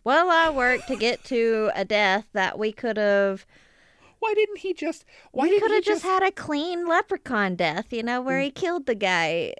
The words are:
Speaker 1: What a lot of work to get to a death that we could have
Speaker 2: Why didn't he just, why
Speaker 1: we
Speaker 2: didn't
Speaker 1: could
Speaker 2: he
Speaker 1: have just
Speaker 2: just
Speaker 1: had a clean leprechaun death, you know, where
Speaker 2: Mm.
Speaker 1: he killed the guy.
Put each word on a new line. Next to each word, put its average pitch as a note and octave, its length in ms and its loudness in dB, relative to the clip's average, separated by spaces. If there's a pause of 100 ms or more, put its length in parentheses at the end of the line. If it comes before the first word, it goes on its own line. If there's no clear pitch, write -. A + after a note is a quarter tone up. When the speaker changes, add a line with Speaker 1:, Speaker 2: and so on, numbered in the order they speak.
Speaker 1:
What C#4+ 200 4
a F4+ 60 2
lot E4 220 4
of D4+ 40 -4
work B3+ 320 0
to C4 100 -4
get A3 280 -2
to A3+ 500 0
a G3 100 -4
death G#3 500 0
that G3 240 -2
we G#3+ 140 -2
could A3 260 -4
have G3+ 480 2 (720)
Speaker 2:
Why A4 160 -2
didn't G#4 240 0
he F#4 160 -6
just, - 320 -8 (260)
why F3 120 0
Speaker 1:
we E4 40 2
Speaker 2:
didn't G4+ 140 4
Speaker 1:
could G#4+ 80 2
Speaker 2:
he G#4 60 4
Speaker 1:
have F#4+ 80 2
just G4+ 180 0
Speaker 2:
just F#4 100 0
Speaker 1:
had F#4+ 100 2
a F#4+ 80 2
clean E4+ 560 -4
leprechaun B3+ 720 0
death, E3+ 340 -2
you A3+ 120 -6
know, A#3+ 180 -2
where C4 180 -2
Speaker 2:
Mm. C4+ 60 0
Speaker 1:
he C#4+ 60 -4
killed E4+ 340 -4
the B3 100 0
guy. E3+ 640 0